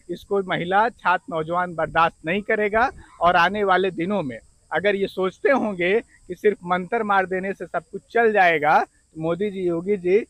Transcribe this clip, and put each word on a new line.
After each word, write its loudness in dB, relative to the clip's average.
इसको -4
महिला, 0
छात्र, -2
नौजवान -4
बर्दाश्त 0
नहीं -2
करेगा। 0
और 4
आने 2
वाले 2
दिनों -4
में -10
अगर 0
ये -2
सोचते -2
होंगे 0
कि -14
सिर्फ 0
मंत्र -2
मार 2
देने -4
से -12
सब -6
कुछ -12
चल 4
जाएगा, 4
तो -16
मोदी -2
जी, -8
योगी -2
जी, 2